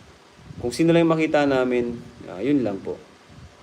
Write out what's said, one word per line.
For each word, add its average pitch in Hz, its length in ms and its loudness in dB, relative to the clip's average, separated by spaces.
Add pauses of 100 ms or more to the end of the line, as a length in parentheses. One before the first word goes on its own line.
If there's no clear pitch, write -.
(600)
kung 120 160 -6
sino 165 160 4
lang 170 160 6
yung 160 80 4
makita 151 320 2
namin, 123 480 0 (320)
ah, 92 160 -10
yun 135 240 0
lang 98 160 -6
po. 90 160 -8 (640)